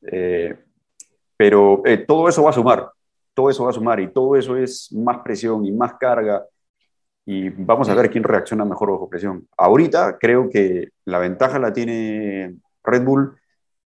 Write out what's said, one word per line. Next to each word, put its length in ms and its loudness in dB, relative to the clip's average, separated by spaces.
Eh, 520 -6
pero, 500 6
eh, 100 4
todo 320 2
eso 160 2
va 60 6
a 20 4
sumar, 380 0
todo 160 0
eso 160 -2
va 60 0
a 20 -2
sumar 280 -2
y 120 -6
todo 240 2
eso 200 -2
es 360 -8
más 280 -4
presión 440 -4
y 80 -4
más 220 -4
carga 500 -2
y 260 -8
vamos 380 0
a 60 0
ver 160 2
quién 140 -2
reacciona 400 -2
mejor 260 -4
bajo 180 -6
presión. 480 -10
Ahorita 640 2
creo 320 2
que 400 0
la 140 -4
ventaja 400 -2
la 140 -2
tiene 840 -6
Red 220 0
Bull, 320 0